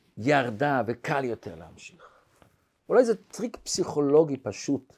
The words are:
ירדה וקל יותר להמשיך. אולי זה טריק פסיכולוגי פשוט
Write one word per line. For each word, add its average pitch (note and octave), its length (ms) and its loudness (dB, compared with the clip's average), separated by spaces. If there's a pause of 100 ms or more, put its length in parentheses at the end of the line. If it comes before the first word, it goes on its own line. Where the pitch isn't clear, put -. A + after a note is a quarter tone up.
(180)
ירדה C3 680 0
וקל C3+ 360 -4
יותר G#2+ 320 -8
להמשיך. E2 540 -20 (800)
אולי A#3+ 160 6
זה A3+ 100 0
טריק - 480 -10
פסיכולוגי D3 760 2
פשוט - 600 -6